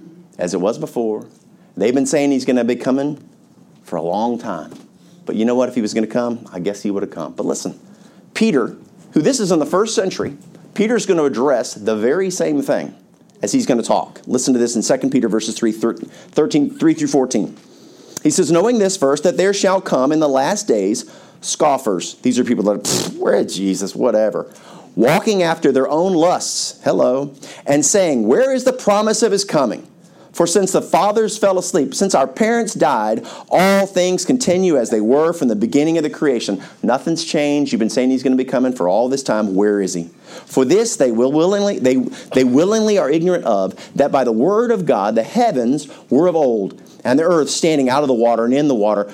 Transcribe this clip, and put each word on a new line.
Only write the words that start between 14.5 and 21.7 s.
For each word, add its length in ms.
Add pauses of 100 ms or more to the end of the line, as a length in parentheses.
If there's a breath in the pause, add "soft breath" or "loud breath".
to 60
this 180
in 60
Second 280
Peter 180
verses 280
three, 160
thir-, 220
thirteen, 760
three 240
through 140
fourteen. 480 (680 loud breath)
He 80
says, 220
"Knowing 260
this 180
first, 280
that 120
there 160
shall 280
come 320
in 80
the 80
last 380
days 380 (360 loud breath)
scoffers." 840